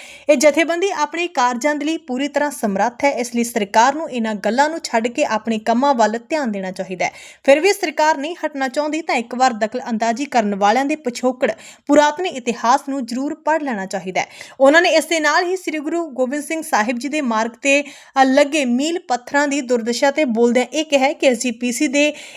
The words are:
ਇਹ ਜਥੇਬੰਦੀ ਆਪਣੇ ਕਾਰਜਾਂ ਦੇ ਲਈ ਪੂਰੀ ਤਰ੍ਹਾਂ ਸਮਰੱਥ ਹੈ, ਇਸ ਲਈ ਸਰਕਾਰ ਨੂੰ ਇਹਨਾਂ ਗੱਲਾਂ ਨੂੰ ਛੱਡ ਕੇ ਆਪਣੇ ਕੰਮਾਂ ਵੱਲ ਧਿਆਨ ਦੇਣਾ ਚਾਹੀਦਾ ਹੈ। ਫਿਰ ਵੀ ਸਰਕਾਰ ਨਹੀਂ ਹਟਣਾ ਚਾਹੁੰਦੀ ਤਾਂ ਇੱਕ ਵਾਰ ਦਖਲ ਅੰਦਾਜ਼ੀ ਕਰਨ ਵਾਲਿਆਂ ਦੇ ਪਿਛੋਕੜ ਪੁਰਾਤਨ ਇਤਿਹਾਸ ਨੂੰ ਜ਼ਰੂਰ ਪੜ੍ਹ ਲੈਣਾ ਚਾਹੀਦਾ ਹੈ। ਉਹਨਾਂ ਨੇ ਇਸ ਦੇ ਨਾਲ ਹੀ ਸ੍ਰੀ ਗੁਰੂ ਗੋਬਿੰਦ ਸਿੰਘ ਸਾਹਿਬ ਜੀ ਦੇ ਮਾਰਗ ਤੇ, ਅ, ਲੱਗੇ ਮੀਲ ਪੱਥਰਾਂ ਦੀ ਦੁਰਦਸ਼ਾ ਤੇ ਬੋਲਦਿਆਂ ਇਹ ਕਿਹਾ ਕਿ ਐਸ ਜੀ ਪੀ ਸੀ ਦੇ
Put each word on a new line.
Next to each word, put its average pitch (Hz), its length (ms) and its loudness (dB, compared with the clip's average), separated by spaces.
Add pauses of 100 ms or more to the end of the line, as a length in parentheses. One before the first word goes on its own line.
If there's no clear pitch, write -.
(300)
ਇਹ 302 80 6
ਜਥੇਬੰਦੀ 320 520 2
ਆਪਣੇ 330 380 -4
ਕਾਰਜਾਂ 254 480 0
ਦੇ 285 100 -6
ਲਈ 320 120 -2
ਪੂਰੀ 277 300 -6
ਤਰ੍ਹਾਂ 285 240 -2
ਸਮਰੱਥ 214 520 -2
ਹੈ, 277 80 4
ਇਸ 240 240 -4
ਲਈ 233 80 2
ਸਰਕਾਰ 226 520 2
ਨੂੰ 311 160 -8
ਇਹਨਾਂ 220 240 -4
ਗੱਲਾਂ 233 340 0
ਨੂੰ 330 140 -8
ਛੱਡ 226 240 -2
ਕੇ 269 180 -2
ਆਪਣੇ 220 340 -2
ਕੰਮਾਂ 240 340 0
ਵੱਲ 226 260 0 (100)
ਧਿਆਨ 285 220 -2
ਦੇਣਾ 190 200 -6
ਚਾਹੀਦਾ 180 340 -6
ਹੈ। - 60 -4 (320)
ਫਿਰ 277 160 6
ਵੀ 392 140 4
ਸਰਕਾਰ 311 440 0
ਨਹੀਂ 302 180 -6 (100)
ਹਟਣਾ 277 220 -4
ਚਾਹੁੰਦੀ 302 340 -2
ਤਾਂ 320 140 -2
ਇੱਕ 233 200 -4
ਵਾਰ 254 180 2
ਦਖਲ 220 360 -4
ਅੰਦਾਜ਼ੀ 226 360 -2
ਕਰਨ 208 300 0
ਵਾਲਿਆਂ 214 300 2
ਦੇ 294 100 -2
ਪਿਛੋਕੜ 254 560 -2 (360)
ਪੁਰਾਤਨ 294 380 4
ਇਤਿਹਾਸ 247 540 0 (100)
ਨੂੰ 269 160 -6
ਜ਼ਰੂਰ 269 300 -6
ਪੜ੍ਹ 311 280 -2
ਲੈਣਾ 214 220 -6
ਚਾਹੀਦਾ 180 360 -6
ਹੈ। - 60 -6 (320)
ਉਹਨਾਂ 285 220 6
ਨੇ 359 80 4
ਇਸ 311 160 2
ਦੇ 330 140 0
ਨਾਲ 302 240 2
ਹੀ 359 120 -2
ਸ੍ਰੀ 311 240 -6
ਗੁਰੂ 320 280 -4
ਗੋਬਿੰਦ 262 360 -4
ਸਿੰਘ 320 180 -6
ਸਾਹਿਬ 240 360 0
ਜੀ 262 120 -8
ਦੇ 302 120 -4
ਮਾਰਗ 233 300 -2
ਤੇ, 277 320 0 (380)
ਅ, 269 40 6
ਲੱਗੇ 277 400 2
ਮੀਲ 285 340 0
ਪੱਥਰਾਂ 285 480 -2
ਦੀ 285 140 -2
ਦੁਰਦਸ਼ਾ 240 500 0
ਤੇ 302 140 0
ਬੋਲਦਿਆਂ 240 480 2
ਇਹ 302 120 -2
ਕਿਹਾ 277 280 2
ਕਿ - 140 0
ਐਸ 240 120 2
ਜੀ 247 120 -4
ਪੀ 240 200 -4
ਸੀ 294 160 -2
ਦੇ 285 260 2 (240)